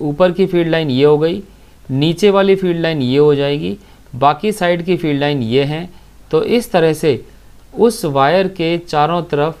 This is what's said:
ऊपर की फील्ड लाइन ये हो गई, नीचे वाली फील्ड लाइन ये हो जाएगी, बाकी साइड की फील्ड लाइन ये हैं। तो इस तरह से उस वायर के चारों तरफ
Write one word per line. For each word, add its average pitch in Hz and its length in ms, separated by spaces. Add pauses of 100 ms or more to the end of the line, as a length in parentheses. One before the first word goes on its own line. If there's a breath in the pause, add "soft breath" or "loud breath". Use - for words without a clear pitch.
ऊपर 156 300
की 185 140
फील्ड 170 220
लाइन 160 220
ये 131 160
हो 151 120
गई, 170 240 (480 soft breath)
नीचे 160 400
वाली 196 260
फील्ड 180 240
लाइन 165 220
ये 127 160
हो 147 180
जाएगी, 147 420 (360 soft breath)
बाकी 147 380
साइड 175 320
की 175 140
फील्ड 147 220
लाइन 143 240
ये 123 200
हैं। 156 260 (420 soft breath)
तो 156 120
इस 233 280
तरह 160 220
से 147 320 (500 soft breath)
उस 226 300
वायर 151 440
के 170 300
चारों 165 440
तरफ 151 360